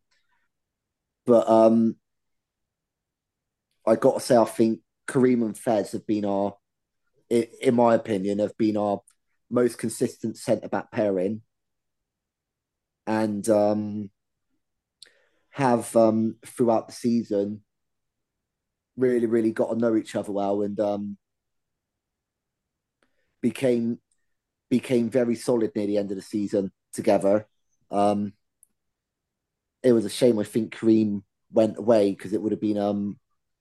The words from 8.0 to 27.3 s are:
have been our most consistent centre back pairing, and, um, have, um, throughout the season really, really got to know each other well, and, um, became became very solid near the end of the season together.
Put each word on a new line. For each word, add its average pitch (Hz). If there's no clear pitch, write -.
have 104
been 107
our 101
most 123
consistent 113
centre -
back -
pairing, 104
and, 107
um, 104
have, 120
um, 110
throughout 113
the -
season 104
really, 123
really 113
got 113
to 113
know 117
each 107
other 104
well, 101
and, 104
um, 104
became 120
became 120
very 120
solid 117
near 104
the 104
end 101
of 95
the 95
season 101
together. 104